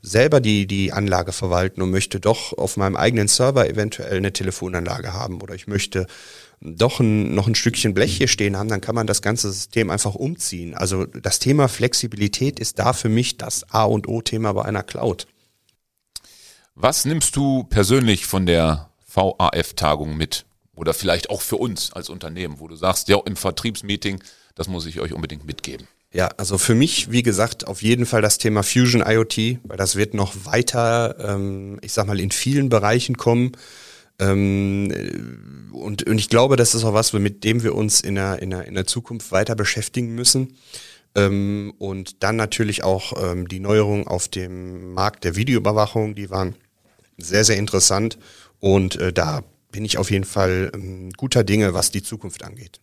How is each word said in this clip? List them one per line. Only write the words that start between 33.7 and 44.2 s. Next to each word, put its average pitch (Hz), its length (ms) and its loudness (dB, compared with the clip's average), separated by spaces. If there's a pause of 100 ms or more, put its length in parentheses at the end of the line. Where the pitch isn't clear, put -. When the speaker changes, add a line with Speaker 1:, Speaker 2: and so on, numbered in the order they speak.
Speaker 1:
Ähm, 71 1500 -2
und, 87 340 -8
und 110 120 2
ich 104 100 -2
glaube, 127 280 6
das 120 180 4
ist 113 100 0
auch 107 100 2
was, 110 180 4
mit 101 320 0
dem 113 180 2
wir 110 120 0
uns 107 260 2
in - 140 -4
der, 98 260 -2
in 95 100 -8
der, 92 160 -8
in - 80 -16
der 95 120 -2
Zukunft 117 460 -8
weiter 104 220 2
beschäftigen 113 600 -2
müssen. 127 420 2 (580)
Ähm, 101 640 0
und 95 440 -8
dann 107 140 2
natürlich 107 480 -2
auch, 95 280 0 (100)
ähm, 90 260 -4
die 92 120 -10
Neuerungen 104 460 2
auf - 220 -4